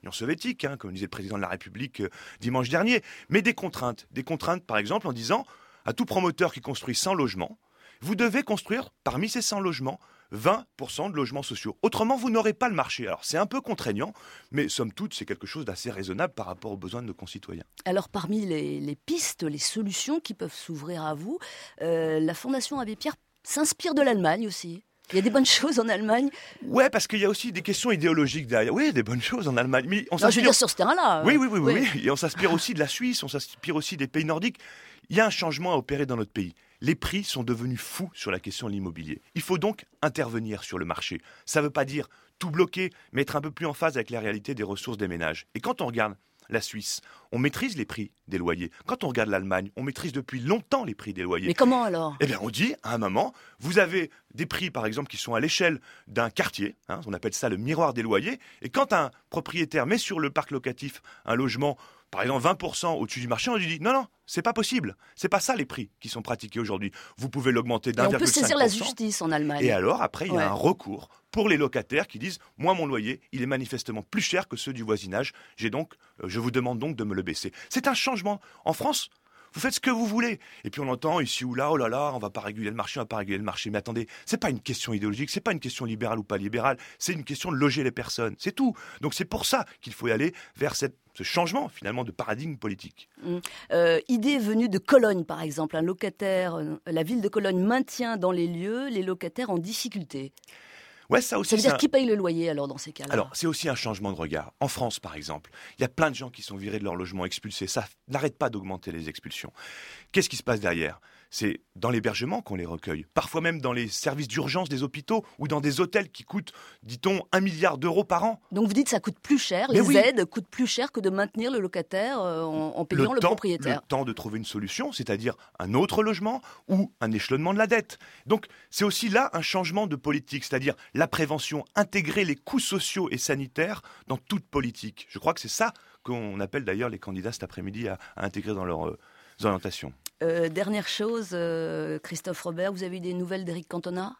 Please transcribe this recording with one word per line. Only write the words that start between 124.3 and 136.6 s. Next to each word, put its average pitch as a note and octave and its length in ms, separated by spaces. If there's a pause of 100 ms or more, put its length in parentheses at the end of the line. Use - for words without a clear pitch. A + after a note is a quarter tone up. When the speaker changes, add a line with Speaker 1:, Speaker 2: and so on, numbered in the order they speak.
Speaker 1:
une A2 80
solution, G#2+ 480
c'est-à-dire A2 440 (220)
un F#2 140
autre F#3+ 300
logement G#3+ 400 (260)
ou G3 320
un A2 100
échelonnement C#3 440
de G3+ 40
la A3 80
dette. G#3+ 300 (300)
Donc G#3+ 180 (240)
c'est - 160
aussi G#3+ 240
là A3+ 240
un E3+ 80
changement F#3 460
de D3+ 100
politique, C#3+ 480
c'est-à-dire C3+ 300 (180)
la D3+ 160
prévention, D3+ 560 (120)
intégrer G3+ 500
les C#3+ 100
coûts - 240
sociaux - 500
et - 60
sanitaires D3 640 (260)
dans C3 120
toute - 260
politique. A#2+ 640
Je - 100
crois D#3+ 140
que - 80
c'est A2+ 80
ça A3 240 (300)
qu'on G#2+ 380
appelle G#2+ 260